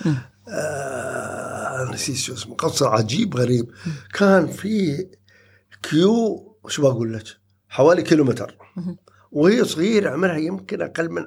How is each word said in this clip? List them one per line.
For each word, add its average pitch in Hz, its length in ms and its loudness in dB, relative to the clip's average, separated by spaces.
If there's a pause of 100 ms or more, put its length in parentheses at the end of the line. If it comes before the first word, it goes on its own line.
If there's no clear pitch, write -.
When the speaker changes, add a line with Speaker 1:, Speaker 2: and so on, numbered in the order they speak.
Speaker 1:
مم. 151 120 2 (320)
Speaker 2:
آه، 139 1400 -6
نسيت 123 240 -6
شو - 160 -6
اسمه، 120 220 -12
قصر 143 340 0
عجيب 120 480 0
غريب. 120 300 2 (200)
Speaker 1:
مم. 160 60 -4 (220)
Speaker 2:
كان 190 320 4
فيه 190 640 -2 (720)
كيو، 202 760 2 (120)
شو - 140 -4
بقول 117 320 2
لك، 107 100 -10 (440)
حوالي 165 340 4
كيلومتر. 139 540 2 (200)
Speaker 1:
مم. 175 200 -8 (360)
Speaker 2:
وهي 190 320 4
صغيرة، 190 460 0
عمرها 170 260 0
يمكن 185 460 -6
أقل 165 280 -4
من 170 160 -6